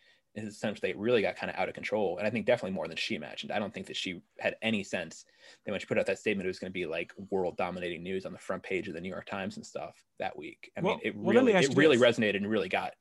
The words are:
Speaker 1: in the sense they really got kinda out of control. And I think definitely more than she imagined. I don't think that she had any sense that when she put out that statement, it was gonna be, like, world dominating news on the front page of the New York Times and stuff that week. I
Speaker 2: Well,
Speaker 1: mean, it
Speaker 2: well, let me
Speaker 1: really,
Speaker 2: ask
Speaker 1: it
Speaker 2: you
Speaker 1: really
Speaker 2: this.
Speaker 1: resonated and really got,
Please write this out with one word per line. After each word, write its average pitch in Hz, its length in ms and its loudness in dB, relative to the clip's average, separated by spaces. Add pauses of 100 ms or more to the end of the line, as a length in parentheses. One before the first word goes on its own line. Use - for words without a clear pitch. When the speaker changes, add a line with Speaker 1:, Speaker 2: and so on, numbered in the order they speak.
(360)
Speaker 1:
in 110 100 -6
the 101 60 -8
sense 107 280 -6
they 92 140 -2
really 110 280 4
got 92 160 0
kinda 90 220 -6
out 92 80 0
of - 80 -8
control. 98 420 0
And 107 80 -2
I 107 40 2
think 107 160 -2
definitely 117 300 2
more 80 120 -4
than 80 100 -8
she - 180 -2
imagined. 73 360 -10
I 104 80 0
don't 101 140 -4
think - 140 -10
that - 100 -12
she 90 240 -6 (180)
had - 220 -4
any 110 220 0
sense 85 420 -8 (400)
that 104 60 -4
when 92 80 -2
she - 60 -8
put 113 120 0
out 98 80 4
that 98 140 0
statement, 98 260 0
it 92 40 0
was - 100 -6
gonna 92 120 -6
be, 90 140 -4
like, 80 280 -4 (160)
world 92 280 0
dominating 87 460 -4
news 95 220 -4
on - 60 -8
the - 80 -12
front 92 240 -6
page 95 240 -2
of 87 60 -8
the 82 80 -6
New 92 80 -8
York - 160 -8
Times 98 320 -6
and 76 80 -12
stuff - 360 -10 (180)
that - 180 -6
week. - 400 -14
I - 40 -4
Speaker 2:
Well, 190 140 2
Speaker 1:
mean, 226 80 -8
it 104 120 -2
Speaker 2:
well, 175 200 2
let 254 80 8
me 240 80 6
Speaker 1:
really, - 20 6
Speaker 2:
ask 175 160 6
Speaker 1:
it - 20 -2
Speaker 2:
you 135 100 6
Speaker 1:
really 151 160 8
Speaker 2:
this. 120 200 8
Speaker 1:
resonated 104 200 2
and 101 120 0
really 95 200 2
got, 92 320 0